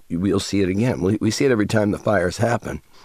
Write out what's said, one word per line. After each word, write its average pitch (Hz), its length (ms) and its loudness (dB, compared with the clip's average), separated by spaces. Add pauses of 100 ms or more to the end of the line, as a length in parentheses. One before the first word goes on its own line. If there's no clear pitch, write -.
you, 85 120 -4
we'll 98 200 0
see 98 200 -2
it 92 80 2
again. 98 320 0
We, 101 200 2
we 110 100 0
see 139 140 0
it 135 60 4
every 107 160 2
time 104 240 2
the 78 80 -2
fires 90 400 0
happen. 113 440 -2 (220)